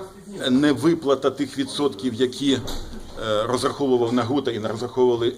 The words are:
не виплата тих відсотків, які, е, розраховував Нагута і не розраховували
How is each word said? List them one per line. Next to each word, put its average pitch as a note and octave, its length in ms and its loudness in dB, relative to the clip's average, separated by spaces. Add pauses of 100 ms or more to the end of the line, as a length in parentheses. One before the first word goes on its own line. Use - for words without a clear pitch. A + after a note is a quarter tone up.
(500)
не C#3+ 220 6
виплата C3+ 600 2
тих C3+ 260 -6
відсотків, C3+ 560 -2
які, B2+ 400 0
е, - 880 -4
розраховував A#2+ 720 2
Нагута B2 380 0
і A2+ 80 -4
не A2 80 -4
розраховували A#2 720 2